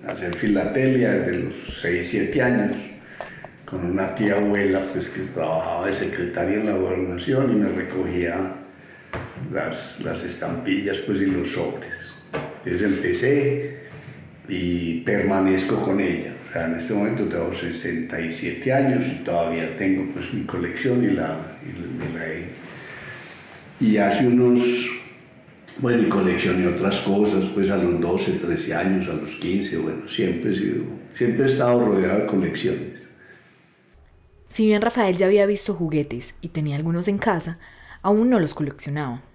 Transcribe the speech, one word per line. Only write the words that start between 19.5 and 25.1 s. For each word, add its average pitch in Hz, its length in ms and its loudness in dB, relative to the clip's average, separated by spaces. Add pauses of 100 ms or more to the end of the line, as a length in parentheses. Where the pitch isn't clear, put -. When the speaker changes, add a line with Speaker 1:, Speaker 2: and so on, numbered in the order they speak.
Speaker 1:
tengo, 95 360 0
pues, - 200 -8
mi - 120 -4
colección 104 580 0
y 104 60 4
la, 82 280 0 (280)
y - 80 -12
la, 85 340 -8
y 82 100 -6
la 80 160 -6
he, 87 160 -8 (1300)
y 107 160 6
hace 101 280 4
unos, 123 640 4 (880)